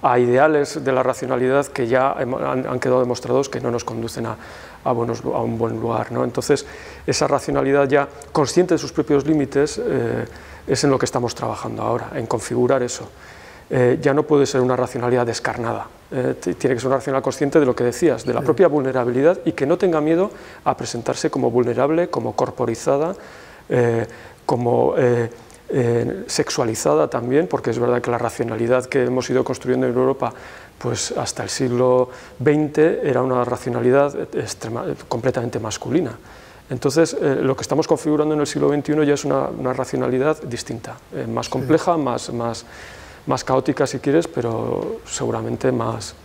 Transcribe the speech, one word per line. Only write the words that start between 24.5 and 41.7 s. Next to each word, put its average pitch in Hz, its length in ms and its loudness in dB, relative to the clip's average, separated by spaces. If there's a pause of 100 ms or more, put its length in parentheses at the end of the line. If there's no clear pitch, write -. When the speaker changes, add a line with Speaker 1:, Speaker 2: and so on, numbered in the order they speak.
Speaker 1:
eh, 120 320 2 (420)
eh, 120 540 0
sexualizada 147 840 0
también, 127 340 0
porque 135 240 -2
es 113 80 0
verdad 120 240 2
que 123 80 -4
la 120 80 0
racionalidad 117 680 0
que 131 180 0
hemos 123 260 -2
ido 131 140 2
construyendo 127 420 0
en 123 80 0
Europa, 127 400 0 (460)
pues 120 320 -4
hasta - 320 -6
el 104 60 -6
siglo 127 600 2 (300)
veinte 151 680 4
era 127 140 2
una 127 240 2
racionalidad 123 680 2 (180)
extrema-, 117 640 -6 (120)
completamente 120 520 -2
masculina. 117 540 -2 (580)
Entonces, 143 500 2
eh, 135 220 2
lo 131 120 2
que - 60 -10
estamos 151 260 0
configurando 151 460 2
en 151 80 0
el 147 60 0
siglo 143 220 0
veintiuno 147 340 2
ya 147 100 4
es 143 120 -2
una, 139 220 2
una 131 240 -4
racionalidad 127 680 0
distinta, 117 560 -10 (160)
eh, 127 140 -6
más 117 180 -4
Speaker 2:
Sí. - 60 -10
Speaker 1:
compleja, 151 460 2